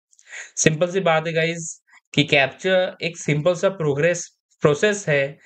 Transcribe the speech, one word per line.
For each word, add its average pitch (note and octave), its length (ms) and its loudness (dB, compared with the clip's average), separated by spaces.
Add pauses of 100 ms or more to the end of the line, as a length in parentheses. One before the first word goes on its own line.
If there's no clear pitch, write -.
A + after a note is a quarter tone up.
(560)
सिंपल D#3 320 2
सी F3+ 120 -2
बात D#3+ 280 2
है E3 60 -6
गाइस E3 480 -4 (320)
कि D3 100 2
कैप्चर F#3 800 2
एक E3 160 -6
सिंपल D#3 380 0
सा F#3+ 140 0
प्रोग्रेस, E3 680 -2 (240)
प्रोसेस G3 480 2
है C#3+ 360 0